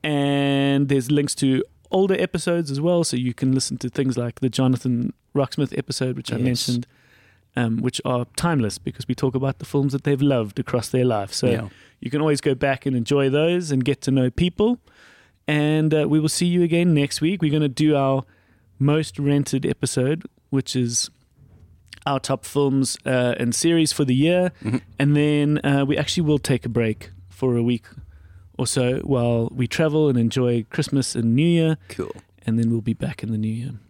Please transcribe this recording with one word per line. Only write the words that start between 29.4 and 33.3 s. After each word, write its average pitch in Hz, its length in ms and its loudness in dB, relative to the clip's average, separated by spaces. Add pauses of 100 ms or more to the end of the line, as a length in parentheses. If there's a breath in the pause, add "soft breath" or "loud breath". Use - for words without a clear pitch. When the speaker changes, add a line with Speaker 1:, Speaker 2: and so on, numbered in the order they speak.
Speaker 1:
we 123 160 -2
travel 156 420 2
and 123 80 2
enjoy 120 520 0
Christmas - 460 -2
and 117 180 0
New 147 140 2
Year. 160 300 2 (100)
Speaker 2:
Cool. - 240 -8 (340)
Speaker 1:
And 117 140 0
then 117 120 2
we'll 113 100 -2
be 113 120 -2
back - 300 -6
in 113 80 -6